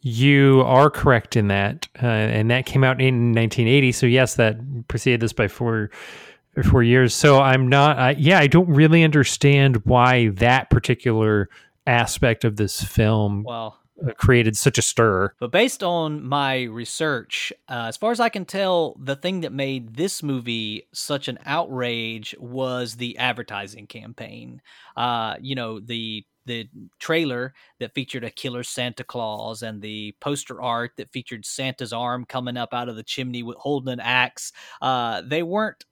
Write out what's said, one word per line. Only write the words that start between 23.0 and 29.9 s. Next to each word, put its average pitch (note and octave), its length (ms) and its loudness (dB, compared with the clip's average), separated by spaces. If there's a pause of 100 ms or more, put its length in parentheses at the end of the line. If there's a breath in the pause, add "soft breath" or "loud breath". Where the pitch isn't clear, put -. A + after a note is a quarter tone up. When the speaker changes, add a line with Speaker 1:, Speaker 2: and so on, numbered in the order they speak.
Speaker 2:
advertising A2 720 -8
campaign. A#2 720 -20 (340 soft breath)
Uh, A#2 460 -6
you C3+ 140 -8
know, A2+ 240 -10
the, A2 440 -10 (220)
the A#2 240 -10 (300)
trailer C3+ 540 -4 (260 soft breath)
that A#2 160 -12
featured B2+ 280 -10
a A2+ 60 -10
killer B2 340 -10
Santa B2 400 -8
Claus A2 600 -10
and A2 180 -12
the G#2+ 400 -12